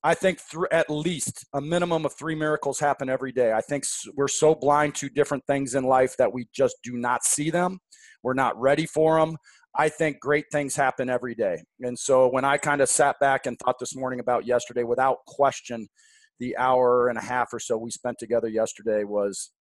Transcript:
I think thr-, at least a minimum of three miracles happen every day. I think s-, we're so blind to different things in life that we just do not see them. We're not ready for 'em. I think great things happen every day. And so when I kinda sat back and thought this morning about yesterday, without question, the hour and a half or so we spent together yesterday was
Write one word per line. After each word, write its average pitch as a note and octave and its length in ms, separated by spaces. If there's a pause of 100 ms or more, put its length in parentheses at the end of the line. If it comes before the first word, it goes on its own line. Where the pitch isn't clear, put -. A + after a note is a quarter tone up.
I D#3+ 100
think F#3 260
thr-, E3+ 320
at D#3+ 180
least D3+ 640
a C#3+ 60
minimum E3 440
of C#3 100
three D#3+ 200
miracles D3+ 460
happen C#3 280
every C3 220
day. A#2+ 220
I A2 80
think C#3+ 240
s-, - 200 (120)
we're C#3 100
so D#3 260
blind D3 440
to C#3+ 120
different C#3+ 380
things C#3 300
in C3 80
life C3 320
that A#2+ 160
we B2 200
just C3 300
do B2 140
not A#2+ 260
see D3+ 280
them. F3+ 280 (460)
We're B2+ 100
not B2+ 260
ready C#3+ 240
for D#3+ 360
'em. D#3+ 160 (420)
I D#3 100
think D#3 300
great D3 320
things C#3+ 240
happen C3 340
every A#2+ 280
day. F#2 260 (200)
And B2 140
so C3 300
when B2+ 180
I C#3+ 140
kinda C#3+ 300
sat - 320
back C#3 260
and A#2+ 140
thought - 180
this - 160
morning B2+ 240
about A#2+ 260
yesterday, A#2+ 380
without B2 360 (100)
question, B2 580 (540)
the B2 160
hour B2 500
and A#2+ 100
a A#2 60
half B2 320
or A2+ 60
so A#2 180
we A#2 140
spent - 260
together A2+ 300
yesterday G#2+ 560
was G2+ 560